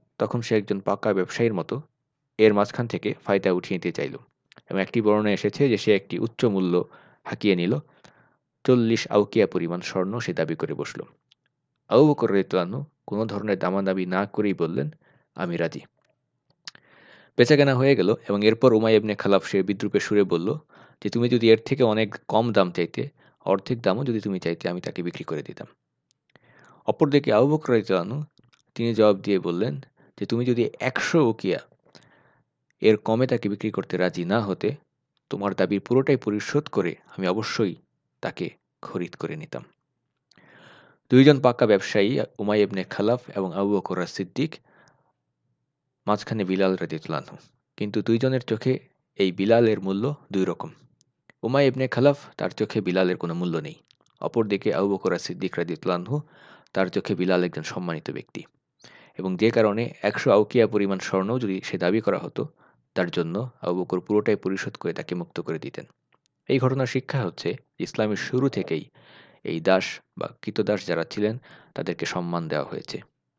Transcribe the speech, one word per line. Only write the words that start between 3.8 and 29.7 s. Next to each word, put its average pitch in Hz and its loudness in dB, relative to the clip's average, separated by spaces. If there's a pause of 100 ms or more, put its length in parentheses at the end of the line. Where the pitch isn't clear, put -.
চাইল। - -6 (520)
এবং 95 -2
একটি 113 -2
বর্ণনা 104 2
এসেছে 104 0
যে 110 2
সে 104 4
একটি - -2
উচ্চ - -2
মূল্য 92 2 (380)
হাঁকিয়ে 101 0
নিল, 90 0 (920)
চল্লিশ 117 4
আউকিয়া 104 2
পরিমাণ 87 -4
স্বর্ণ 98 -4
সে 92 -6
দাবি 82 -2
করে 78 -6
বসল। - -10 (880)
আবু 131 6
বকর 113 0
রাদিয়াল্লাহু 92 0
আনহু 131 -8 (220)
কোনো 107 -4
ধরনের 104 -4
দামাদামি 95 -2
না 92 -2
করেই 104 -2
বললেন, 87 -4 (460)
"আমি 175 -6
রাজি।" 165 -4 (1600)
বেচাকেনা 139 6
হয়ে 135 4
গেল 98 2 (140)
এবং 101 2
এরপর 110 6
উমাইয়া 110 6
ইবনে 107 0
খালাফ 98 2
সে 98 0
বিদ্রূপের 101 -2
সুরে 104 2
বলল 92 -2 (460)
যে, 104 -4
"তুমি 120 0
যদি 117 6
এর 113 8
থেকে 135 0
অনেক 107 2 (120)
কম 117 2
দাম 95 4
চাইতে, 87 -4 (360)
অর্ধেক 120 -2
দামও 104 0
যদি 120 -2
তুমি 98 -4
চাইতে, 85 -4
আমি 90 -6
তাকে 85 -8
বিক্রি 85 -8
করে 76 -8
দিতাম।" - -16 (1160)
অপরদিকে 143 2
আবু 113 6
বকর 151 0
রাদিয়াল্লাহু 98 0
আনহু 151 -10 (460)
তিনি 117 -2
জবাব 107 6
দিয়ে 95 0
বললেন 98 -2 (380)